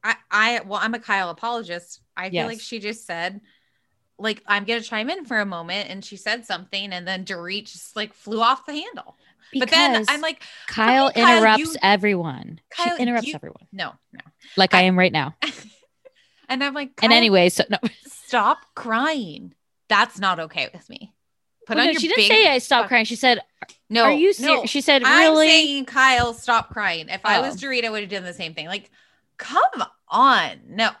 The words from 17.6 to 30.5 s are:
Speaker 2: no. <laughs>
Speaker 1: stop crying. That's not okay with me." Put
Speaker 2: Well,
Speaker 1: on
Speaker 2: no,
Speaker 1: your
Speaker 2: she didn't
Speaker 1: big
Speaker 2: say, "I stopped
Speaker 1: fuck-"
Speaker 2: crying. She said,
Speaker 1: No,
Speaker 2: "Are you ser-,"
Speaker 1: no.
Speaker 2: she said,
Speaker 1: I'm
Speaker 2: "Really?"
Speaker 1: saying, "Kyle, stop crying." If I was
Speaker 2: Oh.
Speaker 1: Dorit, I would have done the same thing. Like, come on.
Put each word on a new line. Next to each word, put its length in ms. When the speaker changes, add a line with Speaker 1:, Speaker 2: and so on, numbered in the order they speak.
Speaker 2:
no. 100
<laughs> 140
Speaker 1:
stop 520
crying. 800
That's 320
not 180
okay 340
with 160
me." 240
Put 100
Speaker 2:
Well, 60
Speaker 1:
on 60
Speaker 2:
no, 40
Speaker 1:
your 80
Speaker 2:
she 80
didn't 200
Speaker 1:
big 20
Speaker 2:
say, 180
"I 100
stopped 260
Speaker 1:
fuck-" 60
Speaker 2:
crying. 160
She 100
said, 240
Speaker 1:
No, 160
Speaker 2:
"Are 80
you 200
ser-," 140
Speaker 1:
no. 200
Speaker 2:
she 140
said, 240
Speaker 1:
I'm 280
Speaker 2:
"Really?" 160
Speaker 1:
saying, 380
"Kyle, 460
stop 400
crying." 360
If 160
I 160
was 160
Speaker 2:
Oh. 100
Speaker 1:
Dorit, 180
I 60
would 120
have 80
done 120
the 120
same 200
thing. 120
Like, 220
come 460
on. 600